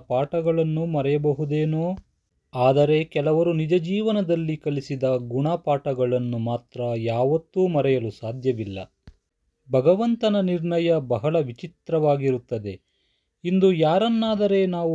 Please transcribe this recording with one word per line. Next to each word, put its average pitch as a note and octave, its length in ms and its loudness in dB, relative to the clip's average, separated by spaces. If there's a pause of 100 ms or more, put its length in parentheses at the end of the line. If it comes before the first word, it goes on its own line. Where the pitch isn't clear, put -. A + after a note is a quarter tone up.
ಪಾಠಗಳನ್ನು D#3+ 800 -2
ಮರೆಯಬಹುದೇನೋ, D3+ 1000 0 (680)
ಆದರೆ C#3 500 4
ಕೆಲವರು D#3+ 480 0
ನಿಜ D#3+ 300 0
ಜೀವನದಲ್ಲಿ F3 760 -2
ಕಲಿಸಿದ C#3 480 -4 (220)
ಗುಣಪಾಠಗಳನ್ನು B2+ 1120 -2
ಮಾತ್ರ A#2 420 -6 (200)
ಯಾವತ್ತೂ B2+ 680 0
ಮರೆಯಲು C3+ 440 0
ಸಾಧ್ಯವಿಲ್ಲ. A2 680 -4 (920)
ಭಗವಂತನ G#3 720 2
ನಿರ್ಣಯ E3+ 500 0 (160)
ಬಹಳ B2 320 -2
ವಿಚಿತ್ರವಾಗಿರುತ್ತದೆ. C3+ 1400 -2 (680)
ಇಂದು F#3 280 4
ಯಾರನ್ನಾದರೆ G3+ 960 2
ನಾವು E3+ 280 -2